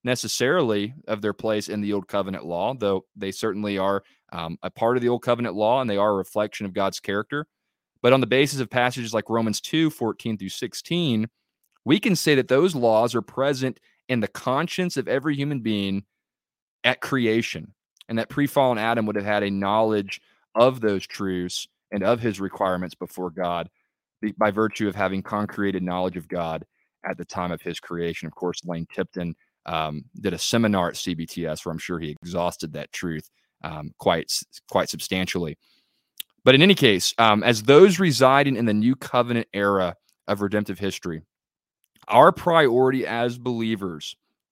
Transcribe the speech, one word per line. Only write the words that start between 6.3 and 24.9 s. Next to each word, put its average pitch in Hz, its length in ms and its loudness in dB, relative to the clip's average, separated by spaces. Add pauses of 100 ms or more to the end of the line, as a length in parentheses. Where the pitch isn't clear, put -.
of 92 80 -10
God's 98 260 -2
character. 110 480 -4 (540)
But 123 100 4
on 135 80 6
the 123 80 0
basis 135 320 2
of 117 100 -6
passages 123 440 -2
like 107 160 -4
Romans 113 320 -2
two 156 280 0
fourteen 110 480 -4
through 95 120 -10
sixteen, 123 800 -4 (560)
we 143 120 4
can 190 180 0
say 147 200 2
that 131 140 2
those 156 260 4
laws 117 400 4
are 113 60 2
present 131 580 -2 (300)
in 127 100 0
the 104 80 0
conscience 165 680 -4
of 123 100 -4
every 135 280 0
human 139 260 -4
being 101 420 -2 (800)
at 123 160 2
creation, 113 720 -2 (340)
and 113 120 -4
that 113 100 -6
pre-fallen 139 480 2
Adam 113 280 0
would 104 100 -2
have 101 100 -2
had 104 180 2
a 98 80 0
knowledge 101 720 0 (340)
of 127 240 6
those 101 280 0
truths 90 600 -4 (240)
and 101 120 -2
of 113 160 2
his 107 200 -2
requirements 92 560 -2
before 90 340 -10
God 87 400 -4 (520)
be-, 107 160 -2
by 107 140 4
virtue 107 360 0
of 95 80 -4